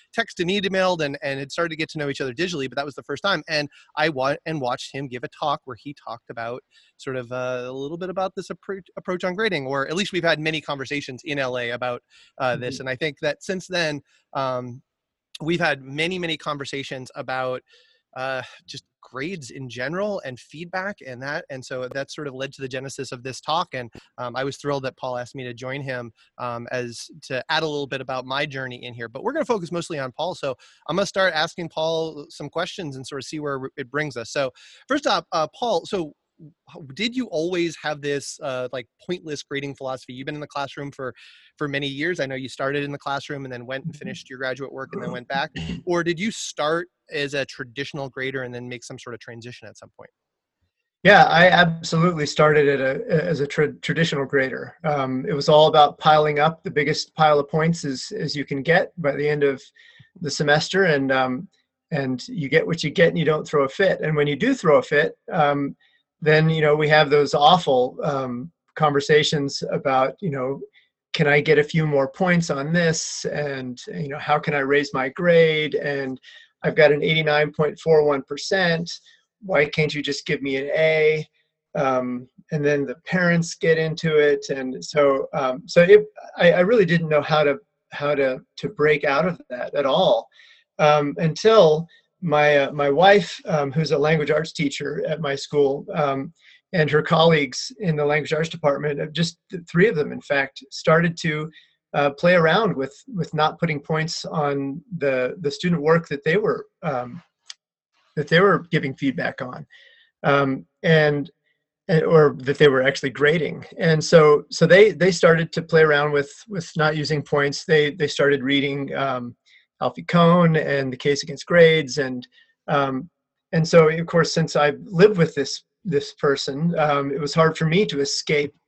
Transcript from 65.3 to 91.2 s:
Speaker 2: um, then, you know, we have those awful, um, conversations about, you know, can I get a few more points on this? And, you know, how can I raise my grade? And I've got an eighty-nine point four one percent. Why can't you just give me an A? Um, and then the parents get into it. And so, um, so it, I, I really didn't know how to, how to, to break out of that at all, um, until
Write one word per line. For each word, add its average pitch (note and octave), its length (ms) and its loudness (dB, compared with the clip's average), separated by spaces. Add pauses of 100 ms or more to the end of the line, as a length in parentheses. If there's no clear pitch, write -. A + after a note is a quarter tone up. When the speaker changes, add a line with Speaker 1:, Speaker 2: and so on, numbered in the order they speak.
Speaker 2:
um, C#3+ 420 0 (460)
then, D#3 280 4
you D#3+ 120 0
know, D3+ 160 4
we D3+ 140 2
have D3+ 200 6
those C#3+ 240 4
awful, D3 720 4
um, C3+ 480 -4 (240)
conversations D3 960 2
about, C3 480 0
you G3 100 -6
know, C3+ 300 -4 (520)
can D#3 140 2
I D3 140 4
get D3 180 4
a D3 60 6
few D#3 240 0
more C#3 180 2
points F3 440 0
on C#3+ 220 -4
this? E3+ 520 -2
And, C#3 640 -6
you D#3 180 -8
know, C#3 120 -10
how D3+ 200 0
can D3+ 160 -4
I C#3 60 0
raise C#3+ 340 0
my C3+ 140 -2
grade? D#3+ 680 4
And C3+ 460 -4 (420)
I've D#3+ 140 -2
got D3 160 8
an D3 100 0
eighty-nine D3+ 500 2
point D3 280 -2
four D#3 240 4
one C#3+ 180 0
percent. E3+ 720 -2 (480)
Why F#3 240 2
can't D3 300 -2
you C#3+ 80 -6
just C#3 240 -6
give C3+ 160 -4
me C3+ 160 -4
an C#3+ 180 -6
A? D#3 500 2 (480)
Um, B2+ 540 -2 (240)
and D3+ 100 -2
then C#3+ 220 2
the B2 120 -8 (100)
parents E3+ 480 0
get D#3+ 240 2
into D#3+ 400 0
it. D3 320 2
And C3 340 -8
so, C#3 480 2
um, C3 340 -4
so - 140 4
it, G#3 240 8 (320)
I, F3 160 6
I F3+ 80 4
really G#3 240 4
didn't E3 240 0
know D3 140 2
how D3+ 220 2
to, C#3+ 120 2 (340)
how D3 240 -2
to, C3+ 260 0 (180)
to C#3+ 100 -6
break D3+ 360 0
out D3 220 2
of F3 220 -4
that B2 260 -8
at C#3+ 120 0
all, D3 420 2 (500)
um, D3 380 4
until E3 720 6 (340)